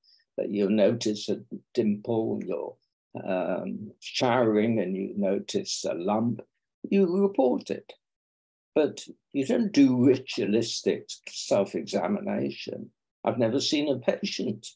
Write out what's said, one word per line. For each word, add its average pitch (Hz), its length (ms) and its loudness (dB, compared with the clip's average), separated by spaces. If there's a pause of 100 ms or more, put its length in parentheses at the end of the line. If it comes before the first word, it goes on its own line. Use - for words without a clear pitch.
(360)
that - 140 -2
you'll 101 200 2
notice 107 580 2
a 104 120 -2 (340)
dimple, 110 720 0
your 85 320 -6 (480)
um, 92 760 -4
showering 113 800 2
and 92 160 -2
you 98 200 -4
notice 101 680 -2
a - 100 -2
lump, 107 460 -2 (480)
you 190 320 4
report 202 500 2
it. - 220 -8 (800)
But 147 300 0 (280)
you 139 140 -2
don't 240 260 0
do 127 320 6
ritualistic 117 1040 0 (200)
self-examination. 101 1600 -4 (340)
I've 113 140 -2
never 120 220 0
seen 302 280 0
a 247 100 0
patient - 760 -4